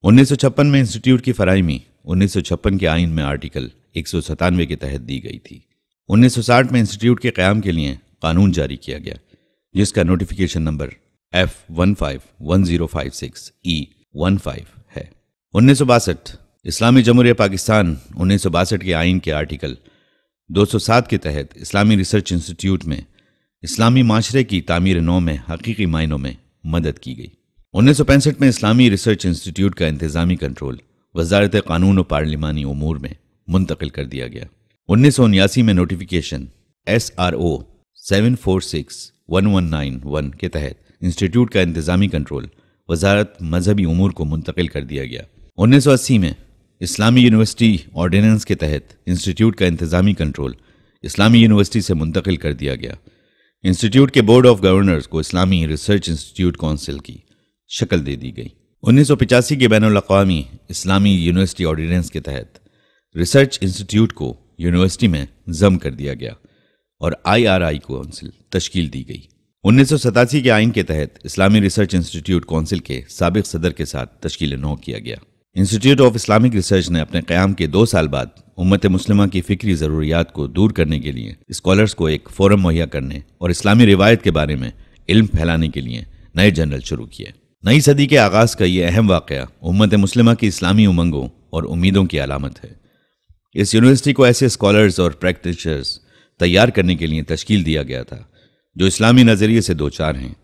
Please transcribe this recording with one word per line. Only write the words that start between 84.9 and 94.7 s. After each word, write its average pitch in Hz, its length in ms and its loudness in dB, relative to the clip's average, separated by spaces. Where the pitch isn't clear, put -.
इल्म 107 180 4
फैलाने 82 420 0
के 71 120 -8
लिए 60 240 -12
नए 98 160 4
जर्नल 76 300 -4
शुरू 58 240 -10
किए। - 280 -20
नई 147 180 4
सदी 143 260 4
के 143 100 4
आगाज़ 110 380 4
का 101 100 0
ये 90 180 0
अहम 95 240 2
वाक़या 69 400 -2
उम्मत 98 320 2
मुस्लिमा 113 380 4
की 113 140 0
इस्लामी 98 380 2
उमंगों 85 420 0
और 82 120 -4
उम्मीदों 92 400 0
की 80 120 -6
अलामत 69 460 -8
है। - 120 -20
इस 101 200 -2
यूनिवर्सिटी 131 380 4
को 131 140 4
ऐसे 123 220 2
स्कॉलर्स 101 500 2